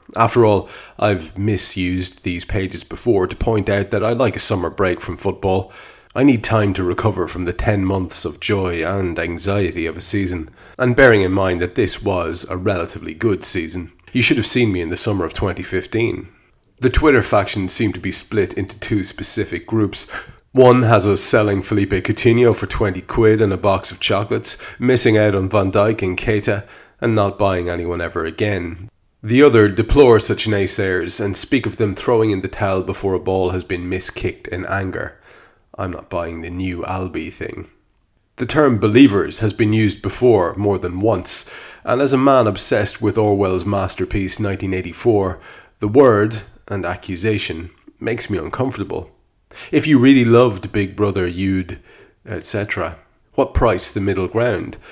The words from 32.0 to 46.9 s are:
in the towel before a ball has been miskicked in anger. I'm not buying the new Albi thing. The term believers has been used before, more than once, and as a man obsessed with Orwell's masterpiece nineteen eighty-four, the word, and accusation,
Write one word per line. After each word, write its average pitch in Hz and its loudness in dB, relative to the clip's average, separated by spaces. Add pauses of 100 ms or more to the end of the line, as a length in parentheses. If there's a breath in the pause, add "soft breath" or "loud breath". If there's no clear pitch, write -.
in 98 -2
the 95 -8
towel 95 -2
before 95 -4
a 87 -2
ball 92 0
has 92 -6
been 90 -6
miskicked - -6
in 90 -8
anger. 95 -6 (640 soft breath)
I'm 95 -6
not 78 -14
buying 85 -6
the 85 -12
new 90 -6
Albi 90 -8
thing. - -12 (680)
The 127 -6
term 131 2
believers 104 4
has 110 -2
been 107 0
used 107 0
before, 101 2
more 101 0
than 90 -6
once, 104 -2 (340 loud breath)
and 123 0
as 135 2
a 135 2
man 131 4
obsessed 104 -2
with 104 0
Orwell's 98 0
masterpiece 95 -4
nineteen 98 -4
eighty-four, 92 0 (380 loud breath)
the 107 -4
word, 110 4 (260)
and 98 -6
accusation, 87 -6 (300)